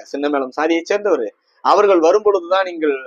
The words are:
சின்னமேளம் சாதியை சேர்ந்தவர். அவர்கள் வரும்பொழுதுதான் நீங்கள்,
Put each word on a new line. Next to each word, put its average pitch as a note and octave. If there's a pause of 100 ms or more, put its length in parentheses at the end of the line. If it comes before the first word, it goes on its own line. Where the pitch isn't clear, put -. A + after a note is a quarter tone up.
(120)
சின்னமேளம் C#3
சாதியை E3
சேர்ந்தவர். G3 (380)
அவர்கள் F#3
வரும்பொழுதுதான் F#3+
நீங்கள், D#3